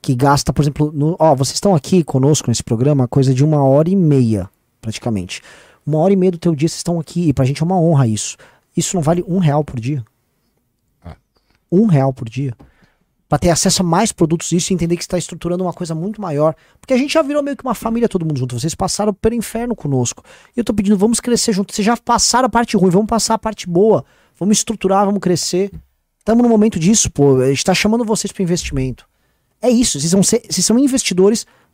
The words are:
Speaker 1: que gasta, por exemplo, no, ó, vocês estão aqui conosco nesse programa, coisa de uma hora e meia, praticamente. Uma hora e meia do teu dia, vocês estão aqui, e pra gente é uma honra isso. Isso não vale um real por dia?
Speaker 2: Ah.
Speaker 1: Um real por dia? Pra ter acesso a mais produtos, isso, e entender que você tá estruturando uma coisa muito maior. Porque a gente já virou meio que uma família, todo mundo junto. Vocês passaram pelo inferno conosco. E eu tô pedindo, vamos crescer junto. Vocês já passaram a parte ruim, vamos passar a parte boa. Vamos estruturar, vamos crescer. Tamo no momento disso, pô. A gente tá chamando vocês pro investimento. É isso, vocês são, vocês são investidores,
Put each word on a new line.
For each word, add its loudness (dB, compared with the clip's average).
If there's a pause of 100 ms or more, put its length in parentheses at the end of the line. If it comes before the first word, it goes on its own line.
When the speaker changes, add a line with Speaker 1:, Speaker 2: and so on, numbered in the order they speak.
Speaker 1:
que -2
gasta, 0
por 0
exemplo, -2
no, -2
ó, 4
vocês -2
estão 2
aqui 2
conosco 0
nesse -2
programa, 0
coisa 2
de 2
uma 2
hora 4
e 2
meia, 2 (320)
praticamente. -6 (420)
Uma -2
hora 4
e 4
meia 2
do -8
teu 0
dia, 0
vocês -6
estão -4
aqui, -2
e 2
pra 0
gente -2
é -2
uma 0
honra 4
isso. -4 (400)
Isso -4
não 0
vale 0
um -2
real 2
por -8
dia? -6 (1000)
Speaker 2:
Ah. -18 (560)
Speaker 1:
Um 4
real 2
por -10
dia? -6 (760)
Pra -2
ter 2
acesso 0
a 0
mais 0
produtos, -2
isso, -2
e 0
entender -2
que -10
você -14
tá -2
estruturando -6
uma -4
coisa -10
muito -8
maior. -2 (260)
Porque -2
a 2
gente -2
já 2
virou -2
meio -6
que -20
uma -2
família, -2
todo -4
mundo -4
junto. -6
Vocês -4
passaram -2
pelo -2
inferno -6
conosco. -4 (340)
E -4
eu -2
tô -4
pedindo, 2
vamos 2
crescer 0
junto. -4
Vocês -2
já 2
passaram 0
a 0
parte 0
ruim, 4
vamos 2
passar 0
a -2
parte -8
boa. 2 (340)
Vamos 2
estruturar, 0
vamos 0
crescer. -2 (520)
Tamo 4
no 2
momento 2
disso, 2
pô. 4
A 2
gente -2
tá 2
chamando 0
vocês -4
pro -4
investimento. -4 (520)
É 2
isso, 2
vocês -2
são, 4
vocês 0
são 2
investidores, 2 (280)